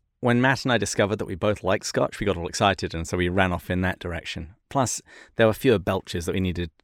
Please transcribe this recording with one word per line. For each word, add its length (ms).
when 200
Matt 260
and 60
I 60
discovered 400
that 80
we 100
both 280
like 200
scotch, 360
we 80
got 100
all 100
excited, 460
and 140
so 100
we 120
ran 220
off 200
in 100
that 160
direction. 560
Plus, 320
there 100
were 60
fewer 260
belches 480
that 60
we 80
needed 280